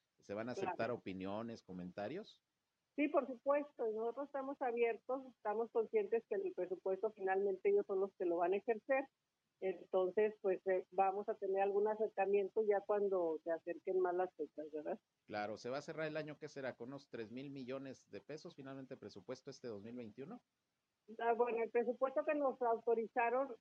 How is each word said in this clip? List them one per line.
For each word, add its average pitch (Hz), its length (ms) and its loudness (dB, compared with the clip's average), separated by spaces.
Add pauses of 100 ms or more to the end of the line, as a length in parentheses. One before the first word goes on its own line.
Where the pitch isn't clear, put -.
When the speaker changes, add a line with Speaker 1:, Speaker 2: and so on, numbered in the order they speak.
(220)
Speaker 1:
¿Se - 120 -10
van 113 160 -4
a 123 40 -4
aceptar - 220 -4
Speaker 2:
Claro. 117 200 -2
Speaker 1:
opiniones, 101 680 -6
comentarios? 101 800 -8 (540)
Speaker 2:
Sí, 285 120 2
por 285 200 2
supuesto, 277 640 0
nosotros 233 360 -4
estamos 277 340 -6
abiertos, 240 640 0 (100)
estamos 220 360 -2
conscientes 220 560 2
que - 80 -2
el 190 180 -2
presupuesto 190 580 -2
finalmente 190 580 0
ellos 202 160 6
son 196 140 0
los 196 180 0
que 185 80 -2
lo 170 120 2
van 180 160 2
a 202 40 2
ejercer, 247 480 0 (540)
entonces, 190 840 2
pues, 185 260 2
eh, 185 240 2
vamos 190 380 2
a 220 60 0
tener 190 260 0
algún 202 260 4
acercamiento 202 760 2
ya 202 180 4
cuando 190 640 2
se 170 80 -2
acerquen 170 480 -2
más 180 160 2
las 180 200 0
fechas, 151 360 -8
¿verdad? 151 280 -6 (280)
Speaker 1:
Claro, 104 300 -4
¿se 120 120 -8
va 135 100 -2
a - 20 -10
cerrar 156 260 -6
el 151 100 -4
año, 151 200 -6
qué 151 100 -12
será, 131 280 -6
con 120 140 -10
unos 139 200 -12
tres 113 220 -8
mil 135 180 -10
millones 135 600 -10
de 101 120 -10
pesos 160 340 -14
finalmente 135 420 -12
presupuesto 107 520 -12
este 131 180 -12
dos 104 140 -8
mil 117 140 -12
veintiuno? 123 460 -12 (800)
Speaker 2:
Ah, 233 140 2
bueno, 233 300 2
el 214 60 -4
presupuesto 254 560 2
que 302 100 2
nos 269 260 2
autorizaron 233 1000 2